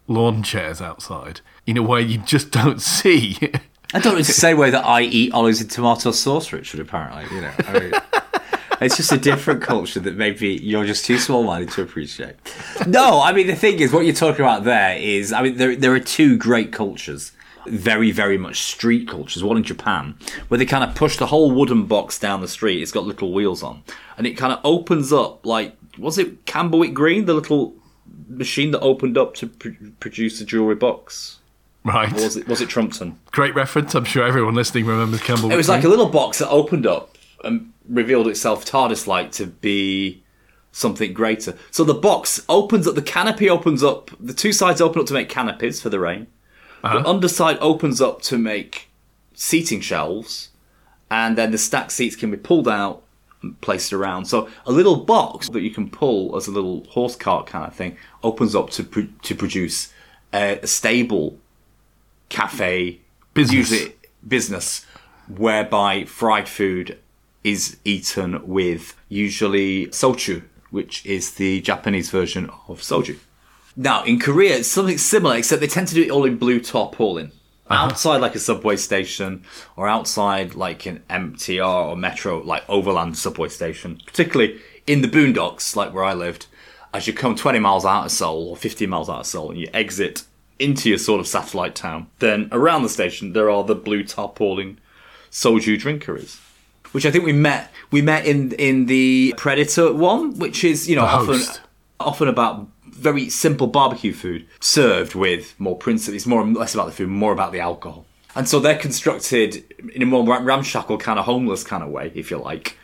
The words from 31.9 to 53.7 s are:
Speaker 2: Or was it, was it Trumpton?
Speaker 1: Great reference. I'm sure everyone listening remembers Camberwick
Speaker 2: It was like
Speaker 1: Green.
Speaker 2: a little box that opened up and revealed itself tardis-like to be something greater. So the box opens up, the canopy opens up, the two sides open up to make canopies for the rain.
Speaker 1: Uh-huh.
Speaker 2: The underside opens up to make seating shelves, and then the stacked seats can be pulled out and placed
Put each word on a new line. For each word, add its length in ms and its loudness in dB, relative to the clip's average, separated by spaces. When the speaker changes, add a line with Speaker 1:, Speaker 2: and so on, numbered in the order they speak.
Speaker 2:
Or 100 0
was 140 -2
it, 100 -10
was 140 0
it 80 -4
Trumpton? 500 -4
Speaker 1:
Great 240 2
reference. 400 0
I'm 100 0
sure 180 2
everyone 300 2
listening 320 0
remembers 360 0
Camberwick 320 0
Speaker 2:
It 40 4
was 120 2
like 120 4
Speaker 1:
Green. 100 4
Speaker 2:
a 40 8
little 160 4
box 260 2
that 120 -2
opened 360 2
up 320 -2
and 300 -4
revealed 380 2
itself 380 -2
tardis-like 680 0
to 140 -6
be 760 -2
something 400 -4
greater. 460 -4
So 120 0
the 120 4
box 520 0
opens 400 4
up, 60 0
the 80 -2
canopy 480 0
opens 340 2
up, 360 0
the 140 -10
two 200 0
sides 260 2
open 220 4
up 60 0
to 80 -4
make 140 -2
canopies 520 -4
for 80 -4
the 100 -2
rain. 280 -4
Speaker 1:
Uh-huh. 160 2
Speaker 2:
The 100 0
underside 520 2
opens 380 2
up 240 0
to 140 -2
make 520 -4
seating 480 -2
shelves, 680 -6
and 260 0
then 140 0
the 80 -2
stacked 360 -2
seats 220 -4
can 140 -4
be 80 -6
pulled 300 2
out 340 -2
and 200 -12
placed 300 -4